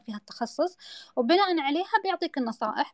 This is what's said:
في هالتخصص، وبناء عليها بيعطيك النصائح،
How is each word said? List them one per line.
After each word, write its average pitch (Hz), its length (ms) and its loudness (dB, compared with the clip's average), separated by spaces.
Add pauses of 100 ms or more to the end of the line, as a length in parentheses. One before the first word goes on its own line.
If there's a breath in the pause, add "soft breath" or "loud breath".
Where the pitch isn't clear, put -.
في 220 80 -8
هالتخصص، 285 640 -4 (380 loud breath)
وبناء 339 440 4
عليها 294 260 0 (180)
بيعطيك 349 340 -2
النصائح، 226 560 -2